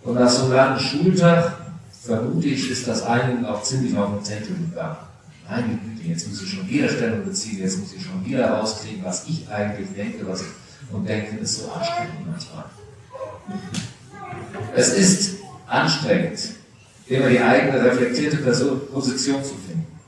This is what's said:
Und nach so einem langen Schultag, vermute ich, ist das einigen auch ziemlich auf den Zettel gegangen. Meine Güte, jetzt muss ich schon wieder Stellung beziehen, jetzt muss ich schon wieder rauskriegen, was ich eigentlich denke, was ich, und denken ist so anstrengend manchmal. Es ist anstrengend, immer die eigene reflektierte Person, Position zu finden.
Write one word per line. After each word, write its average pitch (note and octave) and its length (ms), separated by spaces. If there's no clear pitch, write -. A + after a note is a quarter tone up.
Und A#2+ 120
nach B2 140
so C3 140
einem C3 100
langen C3 260
Schultag, E3+ 720
vermute E3 460
ich, B2+ 240
ist - 160
das A2+ 160
einigen B2 420
auch G#2+ 160
ziemlich B2+ 360
auf G2+ 180
den - 80
Zettel G#2+ 320
gegangen. E3 420
Meine A#2 180
Güte, A2 300
jetzt - 220
muss - 140
ich F#3+ 60
schon F#3 200
wieder B3 180
Stellung G#3+ 380
beziehen, F#3+ 340
jetzt F#3 200
muss - 140
ich - 100
schon - 200
wieder B2+ 280
rauskriegen, A2 520
was - 240
ich - 220
eigentlich G2+ 460
denke, G2+ 320
was F#2 140
ich, F#2 60
und G2 160
denken G#2 320
ist - 180
so - 140
anstrengend E4+ 560
manchmal. - 380
Es - 180
ist - 460
anstrengend, - 720
immer B2+ 220
die A#2+ 100
eigene B2 440
reflektierte B2 540
Person, B2+ 440
Position C#3 520
zu - 120
finden. E3 320